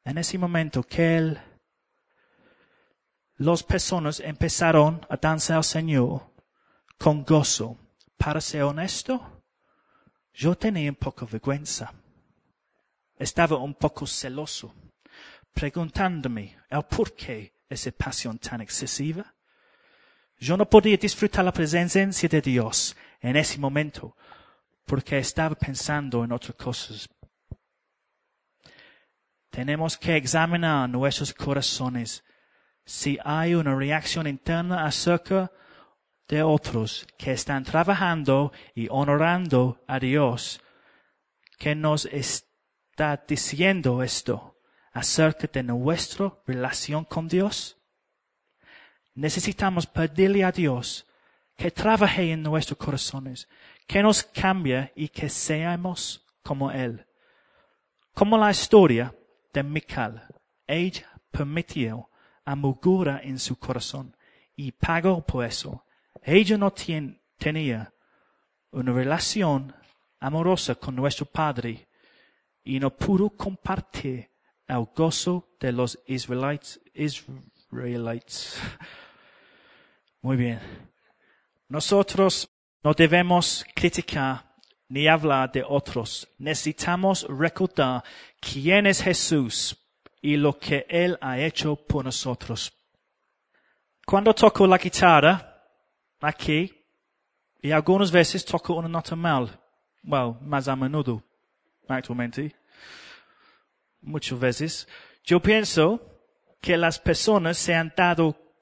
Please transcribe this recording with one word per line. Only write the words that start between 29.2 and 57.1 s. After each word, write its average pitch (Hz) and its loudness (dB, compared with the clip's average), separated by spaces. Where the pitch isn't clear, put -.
Tenemos 151 -4
que 170 0
examinar 160 2
nuestros 135 -2
corazones 127 -4
si - -4
hay 160 0
una 147 2
reacción 151 -2
interna 170 -2
acerca 175 0
de 151 0
otros 143 0
que - -6
están 135 -4
trabajando 160 2
y 117 -6
honrando 143 2
a 135 -4
Dios, 127 0
que 151 -2
nos 151 0
está - -6
diciendo 147 0
esto - -6
acerca 156 0
de 135 -4
nuestra 135 -2
relación 131 -4
con 165 -8
Dios. 185 -2
Necesitamos 175 -2
pedirle 190 2
a 185 2
Dios 135 -2
que 175 -4
trabaje 190 2
en 156 -6
nuestros 156 -2
corazones, 135 -8
que 202 2
nos 214 4
cambie 143 -2
y 151 -6
que - -8
seamos 170 -4
como 139 -4
Él. 123 -6